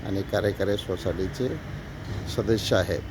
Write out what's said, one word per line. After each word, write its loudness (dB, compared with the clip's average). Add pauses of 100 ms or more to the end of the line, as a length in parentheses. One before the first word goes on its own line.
आणि 0
कार्यकारी 4
सोसायटीचे -2 (840)
सदस्य 2
आहेत. 2 (100)